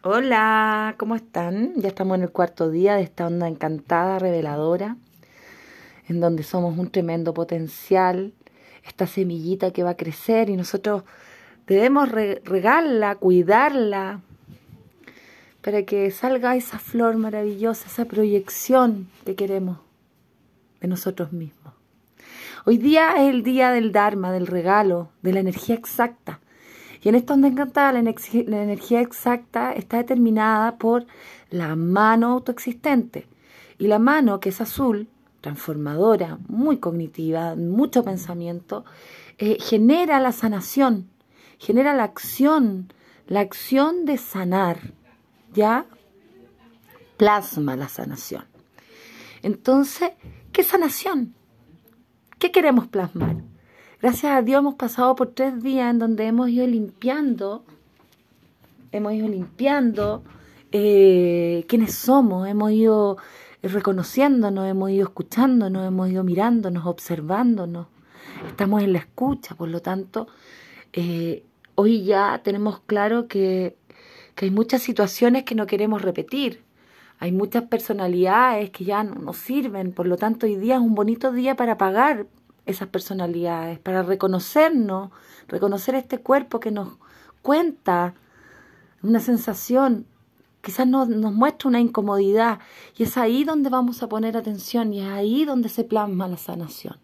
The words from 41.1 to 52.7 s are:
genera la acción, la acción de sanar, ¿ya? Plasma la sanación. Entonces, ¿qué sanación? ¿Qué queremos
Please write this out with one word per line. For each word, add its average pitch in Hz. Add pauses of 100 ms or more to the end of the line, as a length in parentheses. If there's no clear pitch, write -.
genera 269
la 254
acción, 214 (360)
la 196
acción 277
de 285
sanar, 180 (640)
¿ya? 220 (1300)
Plasma 196
la 135
sanación. - (960)
Entonces, 277 (400)
¿qué -
sanación? 320 (1040)
¿Qué -
queremos 285